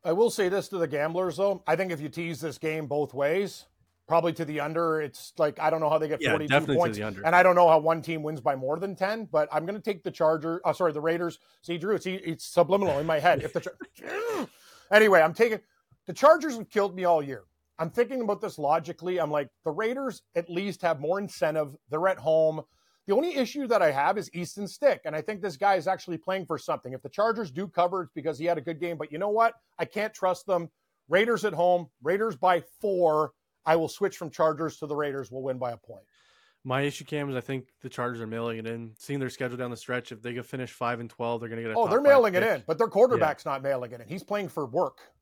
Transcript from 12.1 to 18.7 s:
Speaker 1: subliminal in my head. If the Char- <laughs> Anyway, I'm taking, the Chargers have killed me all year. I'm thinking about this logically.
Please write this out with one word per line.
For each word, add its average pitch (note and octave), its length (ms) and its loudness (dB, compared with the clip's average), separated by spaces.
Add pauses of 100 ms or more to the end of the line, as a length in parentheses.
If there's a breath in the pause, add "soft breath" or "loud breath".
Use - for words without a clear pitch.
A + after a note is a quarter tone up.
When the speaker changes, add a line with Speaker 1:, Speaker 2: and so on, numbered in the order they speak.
Speaker 1:
subliminal F3 540 2
in D#3 80 -2
my D#3+ 140 0
head. D#3 220 4
If D#3 100 -6
the E3 80 -2
Char- - 160 -12 (200)
<laughs> - 960 -8
Anyway, G3+ 300 8
I'm D#3+ 140 4
taking, A3 260 2 (460)
the F3+ 60 -10
Chargers D4 440 4
have A3 120 -10
killed G3+ 260 0
me F#3 100 -6
all E3 180 4
year. C3 220 -10 (340)
I'm D#3+ 120 -4
thinking B3 320 -2
about G#3 180 -2
this G3+ 180 -8
logically. E3 600 0